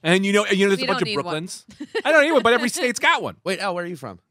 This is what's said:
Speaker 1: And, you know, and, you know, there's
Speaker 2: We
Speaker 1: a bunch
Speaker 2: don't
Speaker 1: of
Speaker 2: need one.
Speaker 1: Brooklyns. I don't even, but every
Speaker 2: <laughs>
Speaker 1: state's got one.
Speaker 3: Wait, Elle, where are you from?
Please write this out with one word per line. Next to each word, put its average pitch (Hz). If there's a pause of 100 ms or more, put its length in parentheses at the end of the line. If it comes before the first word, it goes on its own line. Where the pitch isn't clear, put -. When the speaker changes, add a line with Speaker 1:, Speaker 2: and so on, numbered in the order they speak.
Speaker 1:
And, 185
you 202
know, 208
and, 202
you 196
know, -
there's -
Speaker 2:
We 262
Speaker 1:
a 254
bunch 254
Speaker 2:
don't 180
Speaker 1:
of 202
Speaker 2:
need 143
one. 170
Speaker 1:
Brooklyns. - (400)
I 285
don't 302
even, 302
but 226
every 240
Speaker 2:
<laughs> 311
Speaker 1:
state's 254
got 294
one. 107
Speaker 3:
Wait, 180
Elle, 190
where 175
are 175
you 180
from? 107 (120)